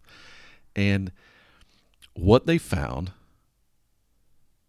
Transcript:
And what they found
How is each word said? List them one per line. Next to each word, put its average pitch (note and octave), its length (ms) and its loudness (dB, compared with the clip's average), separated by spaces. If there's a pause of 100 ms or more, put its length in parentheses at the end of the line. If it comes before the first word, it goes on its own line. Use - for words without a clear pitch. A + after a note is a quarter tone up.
(760)
And G2 360 0 (1000)
what G#2+ 320 4
they E3 120 2
found D2+ 560 -6 (1600)